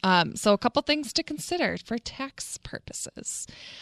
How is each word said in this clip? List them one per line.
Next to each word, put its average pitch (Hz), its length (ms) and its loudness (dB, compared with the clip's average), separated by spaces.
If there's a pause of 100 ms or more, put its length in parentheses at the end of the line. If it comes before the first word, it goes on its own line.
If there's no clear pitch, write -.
Um, - 320 6
so 208 180 6
a 196 40 6
couple 269 260 2
things 294 300 0
to 330 100 0
consider 294 600 -2
for 226 140 -4
tax - 640 -10
purposes. - 880 -10 (340)